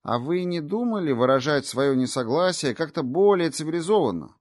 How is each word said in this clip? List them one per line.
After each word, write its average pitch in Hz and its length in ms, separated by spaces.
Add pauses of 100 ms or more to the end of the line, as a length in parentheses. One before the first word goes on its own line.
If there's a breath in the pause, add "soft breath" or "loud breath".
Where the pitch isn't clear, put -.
"А 117 160
вы 175 280
не 175 160
думали 202 500
выражать 131 560
своё 135 260
несогласие 131 800
как-то 156 300
более 175 480
цивилизованно?" 160 880